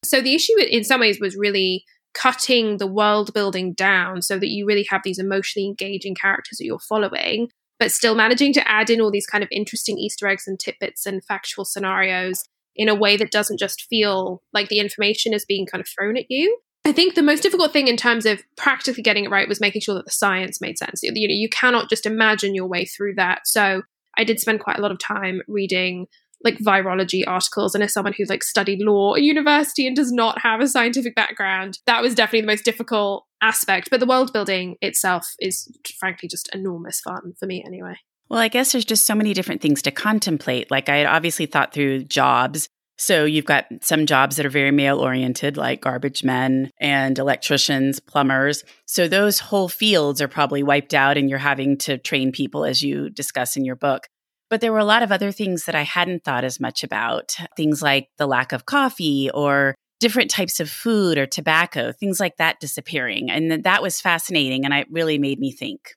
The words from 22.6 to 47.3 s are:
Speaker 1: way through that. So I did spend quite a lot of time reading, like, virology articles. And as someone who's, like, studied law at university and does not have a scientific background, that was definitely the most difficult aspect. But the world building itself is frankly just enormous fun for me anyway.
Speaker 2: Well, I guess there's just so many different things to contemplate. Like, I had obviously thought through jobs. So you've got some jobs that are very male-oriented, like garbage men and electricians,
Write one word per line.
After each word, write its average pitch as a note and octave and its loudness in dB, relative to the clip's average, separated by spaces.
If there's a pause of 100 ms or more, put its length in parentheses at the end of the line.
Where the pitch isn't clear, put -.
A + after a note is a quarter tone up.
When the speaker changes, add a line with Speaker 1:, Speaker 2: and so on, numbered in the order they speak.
Speaker 1:
way F3+ -4
through G3+ -6
that. F#3 0
So G3 2 (340)
I - 2
did A3 0
spend A3 0
quite - -4
a - -4
lot G3+ 0
of F#3 -8
time F#3 -4
reading, F#3 -2 (360)
like, A3+ 2
virology F#3+ 2
articles. F#3 -2
And G#3 2
as G#3 -2
someone G3+ -2
who's, G3 -4
like, - -2
studied G3 0
law G3+ 4
at - 4
university D4 4
and B3+ -2
does C4 2
not A3+ 2
have A3+ 0
a C#4 4
scientific A#3+ 0
background, F#3+ -4
that A#3 2
was A#3+ 2
definitely A3 2
the G#3+ -2
most G#3+ 0
difficult G#3+ -2 (160)
aspect. F#3+ 0
But B3+ 2
the B3 2
world B3+ 4
building F#3+ -2
itself F3+ -2
is - -6 (280)
frankly F3+ -6
just - -10
enormous F#3 -8
fun F3+ -12
for G3 -8
me F#3 -6
anyway. F3+ -14 (340)
Speaker 2:
Well, A#3 -2
I A3+ 2
guess B3 0
there's B3 0
just - 0
so G#3+ 2
many G#3+ 2
different F#3 -4
things D3 2
to - 0
contemplate. E3+ -2
Like, C3+ 0
I C#3+ 4
had D3 4
obviously D#3+ 0
thought C#3 0
through C3+ 0
jobs. C3 2 (280)
So D#3+ 2
you've D3+ 2
got C#3+ 2 (140)
some D#3 2
jobs C#3 4
that D3 0
are C3+ 0
very C#3 2
male-oriented, C#3 0
like C3+ -4
garbage C3 -4
men C3 0
and C3+ 0
electricians, C3+ 0